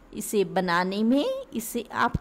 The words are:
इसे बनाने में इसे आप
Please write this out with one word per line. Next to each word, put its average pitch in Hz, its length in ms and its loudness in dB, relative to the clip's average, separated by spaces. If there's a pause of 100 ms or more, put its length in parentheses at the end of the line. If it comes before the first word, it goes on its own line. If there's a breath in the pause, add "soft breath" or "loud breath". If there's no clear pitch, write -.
(140)
इसे 208 300 0
बनाने 185 600 0
में 262 220 4 (280)
इसे 240 400 -6
आप 233 280 2